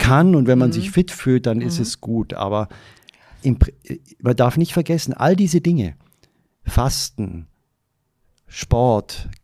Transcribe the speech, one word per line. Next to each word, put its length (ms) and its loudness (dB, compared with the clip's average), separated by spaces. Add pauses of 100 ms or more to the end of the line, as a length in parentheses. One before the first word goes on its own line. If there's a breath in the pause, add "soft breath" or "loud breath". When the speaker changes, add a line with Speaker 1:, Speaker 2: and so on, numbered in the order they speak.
Speaker 1:
kann 280 6
und 120 4
wenn 120 4
man 100 4
Speaker 2:
Mhm. 40 -2
Speaker 1:
sich 180 -4
fit 200 0
fühlt, 340 0
dann 160 0
ist 160 -4
Speaker 2:
Mhm. 60 -2
Speaker 1:
es 180 -8
gut. 320 -6
Aber 340 -4 (760 loud breath)
im 160 0
Pr-, 140 2 (500)
man 140 0
darf 220 2
nicht 160 0
vergessen, 400 -2
all 220 2
diese 260 2
Dinge, 340 0 (680)
Fasten, 840 -4 (1000)
Sport, 840 0 (140)